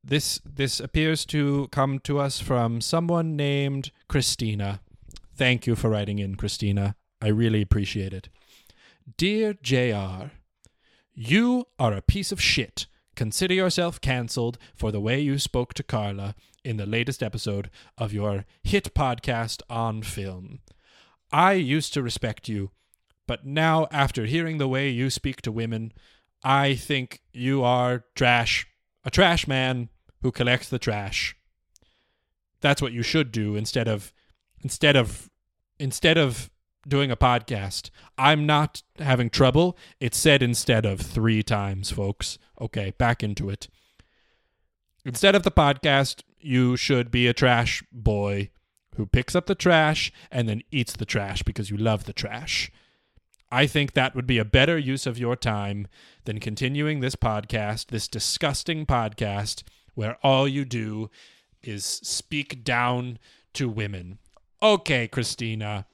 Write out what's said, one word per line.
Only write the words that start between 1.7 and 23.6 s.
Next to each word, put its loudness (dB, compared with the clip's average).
come 0
to -2
us -2
from 0
someone 0
named -2
Christina. -2
Thank 2
you 2
for 0
writing -2
in, -4
Christina. -2
I 0
really 2
appreciate 0
it. -12
Dear 0
J 2
R, -6
you 2
are 2
a -4
piece 0
of -6
shit. -2
Consider -2
yourself 0
canceled -2
for -4
the -2
way 0
you 0
spoke -2
to -8
Carla -6
in -4
the -6
latest -2
episode -4
of -4
your -4
hit 0
podcast -2
on -4
film. -10
I 6
used 0
to 0
respect -6
you, -4
but -6
now 2